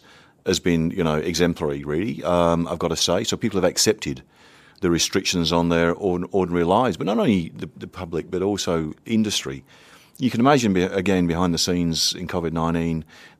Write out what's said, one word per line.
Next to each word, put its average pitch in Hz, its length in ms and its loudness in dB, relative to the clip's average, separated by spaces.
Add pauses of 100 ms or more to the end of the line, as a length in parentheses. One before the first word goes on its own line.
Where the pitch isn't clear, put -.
(460)
has 92 140 0
been, 82 320 2
you 92 120 -2
know, 78 120 2
exemplary, 82 680 0
really, 82 400 -4
um, 85 440 2
I've 85 120 -6
got 87 100 0
to 80 60 -2
say. 92 280 0
So - 120 -4
people 98 240 -2
have 87 100 4
accepted 76 540 -2 (580)
the 92 80 2
restrictions 85 640 0
on 85 180 2
their 85 260 2
ordin-, 90 360 -2
ordinary 87 340 0
lives, 107 320 2
but - 80 -6
not 214 120 0
only 104 320 2
the, 90 280 -12
the 90 100 -14
public, 85 420 -8
but 90 120 -4
also 90 520 -2 (120)
industry. 104 580 -2 (540)
You 131 120 0
can 113 100 -4
imagine, 123 320 4
be-, 90 120 4
again, 92 440 2
behind 85 260 0
the 82 40 -2
scenes 85 560 0
in 87 160 -8
covid 82 240 -4
nineteen, 82 500 -2 (360)